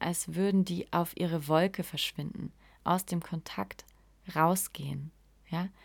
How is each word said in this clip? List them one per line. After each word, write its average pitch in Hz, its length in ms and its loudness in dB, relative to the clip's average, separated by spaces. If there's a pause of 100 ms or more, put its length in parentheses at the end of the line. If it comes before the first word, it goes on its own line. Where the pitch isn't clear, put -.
als 170 340 -2
würden 190 320 4
die - 260 -6
auf 170 240 0
ihre 160 320 0
Wolke 175 340 4
verschwinden, - 680 -6 (320)
aus 185 220 2
dem 170 160 -2
Kontakt - 640 -8 (500)
rausgehen, 151 760 0 (380)
ja? 175 200 -4 (160)